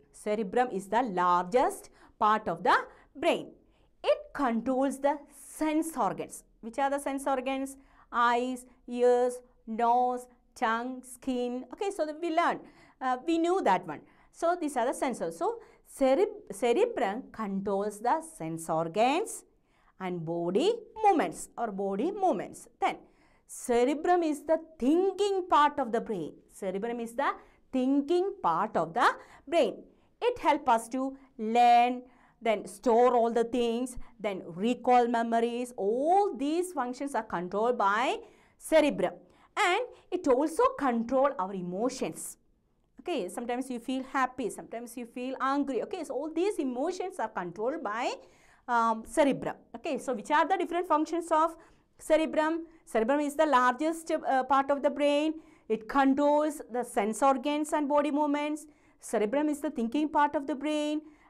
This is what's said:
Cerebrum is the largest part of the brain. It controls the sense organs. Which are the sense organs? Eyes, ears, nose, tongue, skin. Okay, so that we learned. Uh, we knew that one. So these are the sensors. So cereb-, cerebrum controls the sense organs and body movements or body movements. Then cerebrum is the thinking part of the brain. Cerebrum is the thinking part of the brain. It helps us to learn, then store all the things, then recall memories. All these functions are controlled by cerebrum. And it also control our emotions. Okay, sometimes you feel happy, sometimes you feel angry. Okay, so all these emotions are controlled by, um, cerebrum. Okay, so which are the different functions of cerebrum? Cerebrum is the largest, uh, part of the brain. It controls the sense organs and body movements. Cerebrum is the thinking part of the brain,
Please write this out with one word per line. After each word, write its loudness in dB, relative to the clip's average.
Cerebrum -2
is -6
the 2
largest 0
part 2
of -4
the 4
brain. -2
It 2
controls 0
the 2
sense -4
organs. -4
Which -14
are 2
the -2
sense -6
organs? -2
Eyes, 0
ears, 2
nose, 2
tongue, -2
skin. -6
Okay, -4
so -2
that -8
we -2
learned. 0
Uh, 0
we 0
knew 2
that 2
one. -10
So 0
these -4
are 2
the -2
sensors. -4
So -4
cereb-, 2
cerebrum 0
controls -4
the 0
sense -8
organs 0
and -6
body 0
movements 2
or -2
body -2
movements. -2
Then 0
cerebrum 2
is -2
the 2
thinking 2
part 4
of -4
the 0
brain. -6
Cerebrum -6
is -10
the -2
thinking 2
part 0
of -2
the 2
brain. 0
It 0
helps 0
us 2
to -6
learn, 6
then 0
store 6
all 4
the 4
things, -2
then -6
recall 2
memories. -2
All 2
these -2
functions -4
are -2
controlled -2
by 2
cerebrum. 4
And 2
it -2
also 4
control 2
our -4
emotions. -6
Okay, -4
sometimes -6
you -6
feel -6
happy, -2
sometimes -12
you -10
feel -8
angry. -2
Okay, -8
so -8
all -6
these 0
emotions -4
are -4
controlled -6
by, -4
um, 2
cerebrum. 2
Okay, -6
so -4
which -8
are 4
the 2
different -2
functions 0
of 2
cerebrum? 0
Cerebrum 0
is -4
the 2
largest, 2
uh, 0
part 2
of 0
the 2
brain. 0
It -4
controls 2
the -4
sense -4
organs 2
and 0
body 2
movements. -2
Cerebrum 0
is -2
the -4
thinking -2
part 2
of -4
the -4
brain, -2